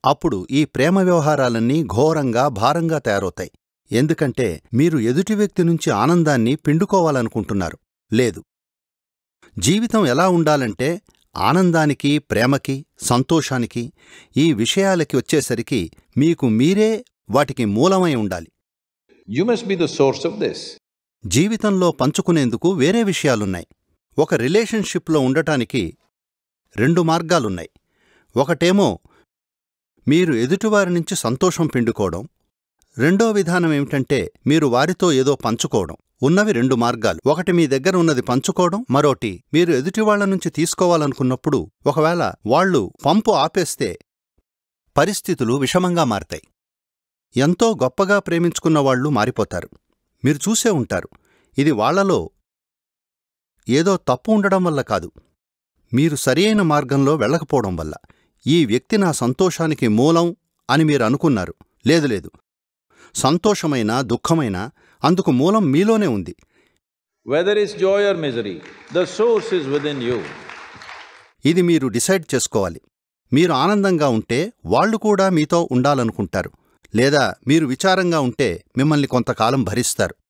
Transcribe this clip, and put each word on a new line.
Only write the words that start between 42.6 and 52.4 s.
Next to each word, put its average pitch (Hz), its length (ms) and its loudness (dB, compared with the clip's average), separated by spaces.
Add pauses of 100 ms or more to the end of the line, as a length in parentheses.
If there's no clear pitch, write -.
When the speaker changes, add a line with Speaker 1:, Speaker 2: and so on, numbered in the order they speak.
Speaker 1:
పంపు 208 260 2
ఆపేస్తే 151 680 -2 (960)
పరిస్థితులు 147 560 0
విషమంగా 170 500 0
మారతాయి. 104 400 -6 (920)
ఎంతో 175 360 2
గొప్పగా 190 480 0
ప్రేమించుకున్న 170 600 0
వాళ్ళు 135 300 0
మారిపోతారు. 107 600 -2 (560)
మీరు 143 140 0 (100)
చూసే 226 200 0
ఉంటారు. 117 400 -2 (480)
ఇది 143 140 2
వాళ్ళలో 139 600 0 (1400)